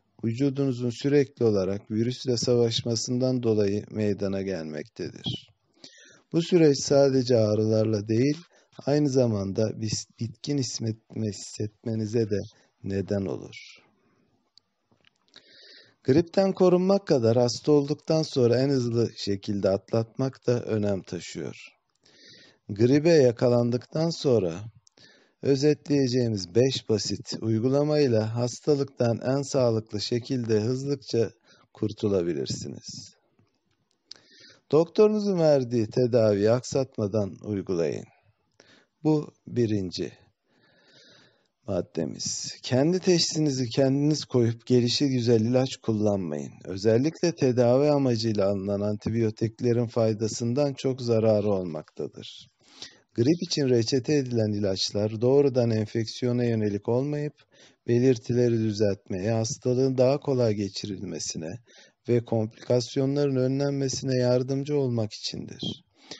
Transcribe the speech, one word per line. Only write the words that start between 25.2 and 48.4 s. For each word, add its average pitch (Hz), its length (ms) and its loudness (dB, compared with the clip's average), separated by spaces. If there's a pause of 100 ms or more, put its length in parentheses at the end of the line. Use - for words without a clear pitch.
özetleyeceğimiz 127 1120 0
beş 127 340 2
basit - 520 -4
uygulamayla 117 920 0
hastalıktan 123 880 -2
en 135 180 -2
sağlıklı 117 600 -2
şekilde 117 580 -2
hızlıca 131 720 -2 (420)
kurtulabilirsiniz. 87 1400 -4 (1600)
Doktorunuzun 202 680 4
verdiği 123 500 2
tedaviyi 110 600 4
aksatmadan 107 920 -2
uygulayın. 85 640 -4 (1000)
Bu 151 300 -2 (140)
birinci. 101 640 -2 (1600)
Maddemiz. 80 960 -6
Kendi 151 360 2
teşhisinizi 156 720 0
kendiniz 143 560 0
koyup 117 400 0
gelişi 123 420 2
güzel 120 340 2
ilaç 127 340 0
kullanmayın. 95 800 -2 (120)
Özellikle 117 720 0
tedavi 127 540 4
amacıyla 113 600 0